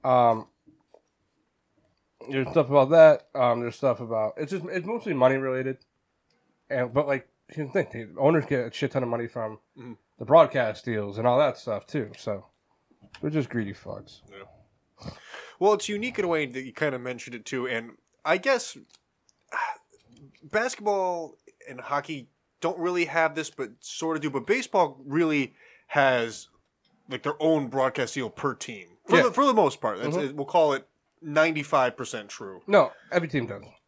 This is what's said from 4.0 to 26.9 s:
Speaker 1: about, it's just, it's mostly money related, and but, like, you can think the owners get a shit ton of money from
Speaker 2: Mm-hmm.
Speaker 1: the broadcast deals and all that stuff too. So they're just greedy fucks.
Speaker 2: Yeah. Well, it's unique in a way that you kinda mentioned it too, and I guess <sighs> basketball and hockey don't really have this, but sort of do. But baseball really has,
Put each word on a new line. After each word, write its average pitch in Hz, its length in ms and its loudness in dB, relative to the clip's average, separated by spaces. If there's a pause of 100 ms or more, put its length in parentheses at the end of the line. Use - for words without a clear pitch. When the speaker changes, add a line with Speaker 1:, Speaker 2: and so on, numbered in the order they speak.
Speaker 1:
about, 110 360 -2
it's - 140 -6
just, 175 140 -6
it's 175 200 -6
mostly 220 280 -6
money 131 220 4
related, 131 420 -4 (920)
and 127 240 -2
but, 143 140 2
like, 135 200 -2 (220)
you - 60 -18
can 147 160 -6
think 175 200 -2
the 113 180 -12 (100)
owners 147 260 4
get 123 220 -2
a 113 40 -10
shit - 200 -4
ton 135 120 -2
of 120 60 -4
money 117 180 -4
from 110 300 -8 (200)
Speaker 2:
Mm-hmm. 120 160 -16 (260)
Speaker 1:
the 123 60 -10
broadcast 131 600 4
deals 104 320 -4
and 113 80 -4
all 123 140 4
that 139 180 0
stuff 104 300 -8
too. 113 300 -6
So 101 280 -8 (760)
they're 151 100 -4
just 147 180 -2
greedy 104 240 -4
fucks. - 560 -16
Speaker 2:
Yeah. - 800 -20 (500)
Well, 202 140 4
it's 208 160 -2
unique 214 300 -6
in 196 60 -2
a - 20 -2
way 156 180 0
that 131 180 -10
you 123 100 -14
kinda 139 260 -4
mentioned 123 360 -10
it 110 100 -16
too, 127 220 -6
and 117 240 -6 (320)
I 165 140 0
guess 247 400 -2 (720)
<sighs> - 920 -12
basketball 190 920 -4 (300)
and 127 120 -16
hockey 143 480 -6 (340)
don't 165 160 -4
really 175 280 -2
have 156 300 0
this, 156 140 -6
but 117 200 -10 (100)
sort 160 380 -6
of 143 40 -6
do. 151 80 -4
But 131 160 -4
baseball 185 600 0
really 143 480 0 (340)
has, 123 640 2 (600)